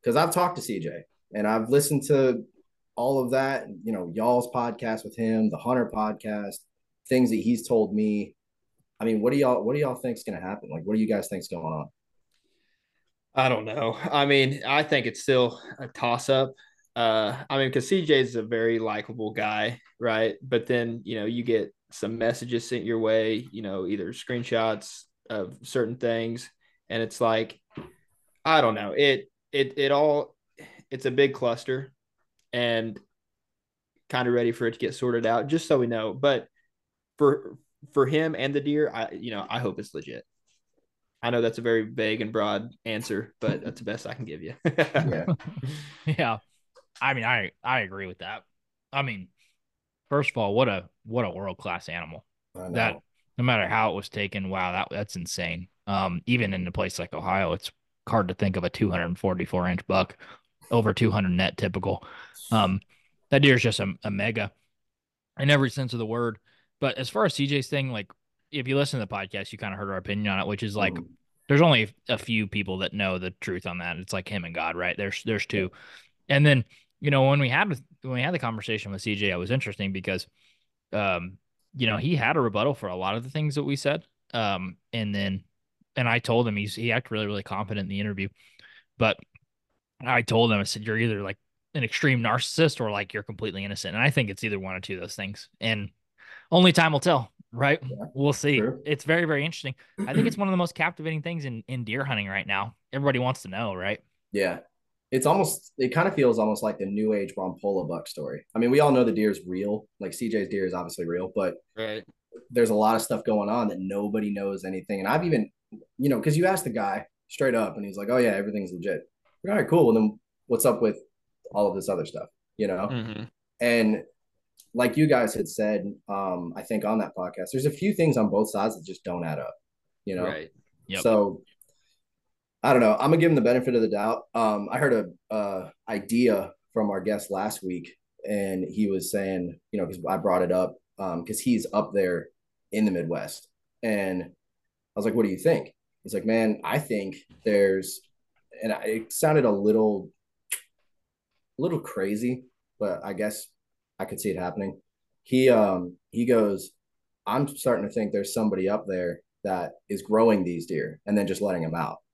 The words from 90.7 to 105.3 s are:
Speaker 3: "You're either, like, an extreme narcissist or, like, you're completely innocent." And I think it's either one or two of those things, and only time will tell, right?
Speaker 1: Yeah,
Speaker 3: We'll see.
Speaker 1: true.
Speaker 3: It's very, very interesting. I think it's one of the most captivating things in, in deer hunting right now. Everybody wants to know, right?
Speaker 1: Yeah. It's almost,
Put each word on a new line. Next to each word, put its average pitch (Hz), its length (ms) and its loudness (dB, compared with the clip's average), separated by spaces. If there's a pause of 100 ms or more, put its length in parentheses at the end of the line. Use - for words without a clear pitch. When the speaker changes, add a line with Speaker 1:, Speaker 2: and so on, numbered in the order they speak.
Speaker 3:
"You're 110 140 -2
either, 110 260 0
like, 98 140 -8 (360)
an 139 100 -2
extreme 131 380 2
narcissist 120 580 0
or, 110 120 -2
like, 101 220 -6
you're 104 100 -6
completely 98 420 -8
innocent." 95 300 -8
And 113 80 2
I 139 80 4
think 120 180 0
it's 95 140 -8
either 104 160 -2
one 95 160 -8
or 92 40 -8
two 95 140 -8
of 90 80 -8
those - 140 -10
things, 101 340 -10 (100)
and 110 300 -2 (640)
only 180 200 8
time 160 200 6
will 143 80 2
tell, 135 320 2 (200)
right? 139 300 2
Speaker 1:
Yeah, 127 320 -10
Speaker 3:
We'll 139 200 2
see. 143 260 2
Speaker 1:
true. 127 260 -2
Speaker 3:
It's 147 200 -4
very, 165 200 2
very 147 180 0
interesting. 147 300 -6 (340)
I 139 60 -6
think 233 140 4
it's 226 100 -2
one 202 100 0
of 190 40 0
the 185 60 2
most 170 180 -2
captivating 160 480 -4
things 170 220 -6
in, 113 220 -8
in 127 160 -6
deer 117 220 -4
hunting 107 220 -2
right 95 180 -4
now. 101 300 -4 (180)
Everybody 135 240 2
wants 127 240 0
to 98 60 -14
know, 101 260 -4
right? 92 260 -4 (320)
Speaker 1:
Yeah. 92 280 0 (500)
It's 131 160 0
almost, 165 540 2